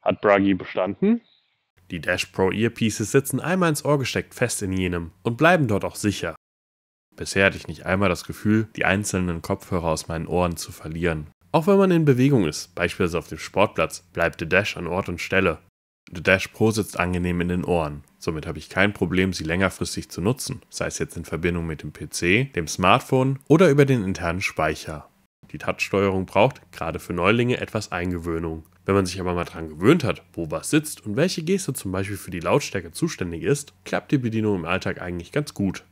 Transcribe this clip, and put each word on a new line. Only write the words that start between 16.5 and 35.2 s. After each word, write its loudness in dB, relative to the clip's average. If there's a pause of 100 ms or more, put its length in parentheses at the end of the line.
Pro 2
sitzt -2
angenehm 0
in 0
den -2
Ohren. 0 (160)
Somit -6
habe -8
ich -18
kein 2
Problem, 2
sie -6
längerfristig -2
zu -8
nutzen, -2
sei -6
es -6
jetzt -6
in -10
Verbindung -2
mit -8
dem -12
P -14
C, 0 (120)
dem -4
Smartphone 2
oder 8
über 6
den 2
internen -2
Speicher. -4 (420)
Die -12
Touchsteuerung 0
braucht, 2 (100)
gerade -6
für -10
Neulinge, 2
etwas -6
Eingewöhnung. -4 (200)
Wenn 2
man 4
sich -8
aber -2
mal -2
dran -12
gewöhnt 4
hat, -4 (120)
wo -6
was -6
sitzt -2
und -6
welche -2
Geste -2
zum -8
Beispiel -4
für -14
die -6
Lautstärke -2
zuständig -4
ist, -2 (100)
klappt -4
die 2
Bedienung 0
im -4
Alltag -4
eigentlich -8